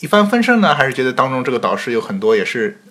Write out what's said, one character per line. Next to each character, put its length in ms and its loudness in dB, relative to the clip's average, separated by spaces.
一 60 -10
帆 200 2
风 160 0
顺 200 2
呢？ 120 4
还 120 2
是 80 -2
觉 100 0
得 80 0
当 180 0
中 140 -4
这 80 -2
个 60 0
导 180 -2
师 160 -6
有 80 0
很 180 -6
多 160 2
也 80 2
是 380 -4